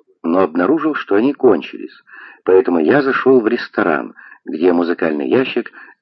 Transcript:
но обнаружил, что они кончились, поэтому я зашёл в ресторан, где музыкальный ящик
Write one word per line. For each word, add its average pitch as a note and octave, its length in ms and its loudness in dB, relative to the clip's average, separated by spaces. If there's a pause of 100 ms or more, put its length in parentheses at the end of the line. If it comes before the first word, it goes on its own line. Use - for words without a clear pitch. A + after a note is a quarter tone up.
(240)
но E3+ 180 0
обнаружил, D#3+ 540 0
что - 200 -4
они C3+ 180 0
кончились, - 640 -2 (480)
поэтому F2 360 2
я G2+ 220 2
зашёл C3 380 2
в G#2+ 80 0
ресторан, F2+ 680 -4 (320)
где D#2+ 280 0
музыкальный E2 560 -2
ящик B2 420 -2 (300)